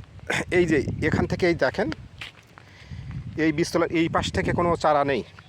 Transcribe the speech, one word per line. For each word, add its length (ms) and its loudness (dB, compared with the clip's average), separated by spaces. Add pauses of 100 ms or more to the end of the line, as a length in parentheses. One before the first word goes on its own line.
(520)
এই 140 4
যে 420 0
এখান 180 2
থেকে 220 0
এই 80 4
দেখেন, 360 0 (1500)
এই 140 4
বীজতলার 400 0
এই 180 2
পাশ 220 0
থেকে 200 -2
কোনো 240 2
চারা 280 2
নেই, 200 0 (260)